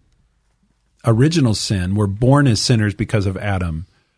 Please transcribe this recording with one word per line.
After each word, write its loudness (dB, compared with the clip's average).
original 2
sin. -2
We're 0
born 2
as 2
sinners 0
because -4
of -4
Adam, -6